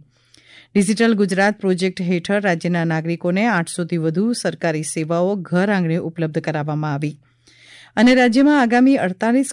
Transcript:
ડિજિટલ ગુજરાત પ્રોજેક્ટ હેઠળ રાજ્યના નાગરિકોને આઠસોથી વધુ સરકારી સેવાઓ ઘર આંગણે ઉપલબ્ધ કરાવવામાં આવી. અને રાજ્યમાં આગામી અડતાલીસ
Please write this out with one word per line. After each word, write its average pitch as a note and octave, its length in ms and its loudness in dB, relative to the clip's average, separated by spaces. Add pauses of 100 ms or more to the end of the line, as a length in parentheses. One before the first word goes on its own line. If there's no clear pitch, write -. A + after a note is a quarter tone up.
(760)
ડિજિટલ G#3+ 400 2
ગુજરાત G3+ 460 0
પ્રોજેક્ટ F#3 400 -2
હેઠળ F#3 400 -2
રાજ્યના F3 440 -2
નાગરિકોને E3+ 600 -2
આઠસોથી F3 500 -2
વધુ E3 360 0
સરકારી E3 500 -4
સેવાઓ E3+ 520 -2
ઘર F3+ 360 -2
આંગણે F3 260 0
ઉપલબ્ધ D#3+ 420 -6
કરાવવામાં D3+ 560 -4
આવી. D3 260 -6 (760)
અને A#3+ 180 6
રાજ્યમાં C4 460 4
આગામી B3 360 4
અડતાલીસ A#3 560 0